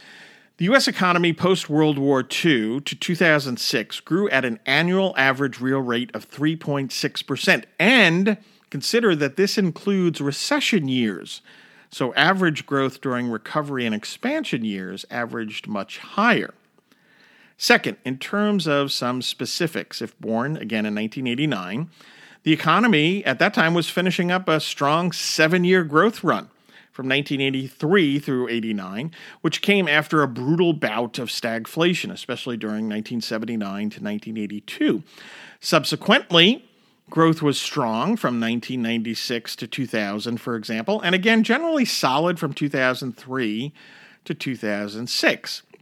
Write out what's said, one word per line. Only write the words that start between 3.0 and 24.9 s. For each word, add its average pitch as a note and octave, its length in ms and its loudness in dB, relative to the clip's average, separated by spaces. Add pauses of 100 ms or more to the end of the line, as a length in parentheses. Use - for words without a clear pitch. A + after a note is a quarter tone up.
thousand D3+ 460 2
six - 400 -4
grew F#3+ 300 0
at C3 140 2
an A2+ 220 -2
annual F3 500 2
average C3+ 440 2
real C3 180 0
rate A#2+ 340 -2
of G#2+ 120 -8
three D#3 320 -2
point C#3 340 -4
six - 320 -4
percent. C#3 440 0 (120)
And G3 580 4 (320)
consider G#3 460 0
that C#3+ 220 0
this G3 220 2
includes F3+ 600 0
recession C#3+ 680 0
years. A#2 520 -2 (520)
So B2+ 220 -4
average E3+ 520 2
growth C3+ 340 -2
during B2 300 -2
recovery C3 560 -4
and A2 80 0
expansion A#3 680 -4
years G2 440 -6
averaged A#2 600 -8
much G2+ 300 -8
higher. G3+ 540 0 (1080)
Second, A#3 460 4
in C3 140 -4
terms G#3 480 0
of C#3+ 240 2
some B2+ 320 -2
specifics, - 800 -4
if - 160 -10
born A#2 380 -2
again A2 280 -4
in G#2+ 100 -2
nineteen A2 340 -4
eighty-nine, A#2+ 600 -2 (520)
the D#3 120 4
economy F3+ 720 4
at C3 120 2
that F#3 140 4
time E3 220 4
was E3+ 160 0
finishing F3 400 0
up F#3 180 0
a D#3 120 2
strong D#3+ 520 0